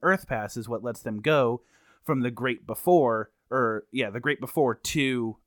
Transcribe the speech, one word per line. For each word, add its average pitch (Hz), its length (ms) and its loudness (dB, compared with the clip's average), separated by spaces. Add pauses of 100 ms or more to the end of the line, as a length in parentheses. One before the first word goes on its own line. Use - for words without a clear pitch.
Earth 185 240 0
Pass 107 300 -6
is 113 120 -8
what 113 140 -4
lets 120 180 -6
them 107 200 -6
go 127 420 2 (400)
from 143 180 -2
the 123 100 -2
great 120 360 -4
before 117 640 4 (220)
or, 113 400 0
yeah, 117 180 -2
the 110 100 -8
Great 139 200 -2
Before 131 340 2
to 127 640 -2 (100)